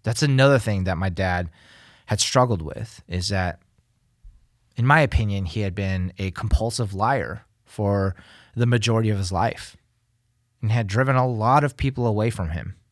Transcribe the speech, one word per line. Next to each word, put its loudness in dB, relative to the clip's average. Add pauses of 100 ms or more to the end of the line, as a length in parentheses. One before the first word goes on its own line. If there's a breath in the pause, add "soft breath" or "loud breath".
that's -2
another 6
thing 0
that 0
my 0
dad -2 (560 loud breath)
had -2
struggled 2
with, -10
is -4
that, -2 (1160)
in 0
my 6
opinion, 0
he -6
had -2
been -2
a -4
compulsive -2
liar -2 (200)
for 0 (400 loud breath)
the 0
majority 2
of 0
his -4
life -4 (840)
and 0
had 0
driven 0
a 2
lot 2
of -4
people -2
away 0
from -6
him. -8 (160)